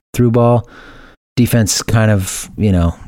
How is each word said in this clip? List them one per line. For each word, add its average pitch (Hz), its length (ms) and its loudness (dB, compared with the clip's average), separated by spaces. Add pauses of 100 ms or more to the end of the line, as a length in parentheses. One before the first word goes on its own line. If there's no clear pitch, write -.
(140)
through 123 180 2
ball. 120 380 2 (640)
Defense 117 460 0
kind 110 300 0
of, 95 460 -4
you 104 140 0
know, 85 220 0 (140)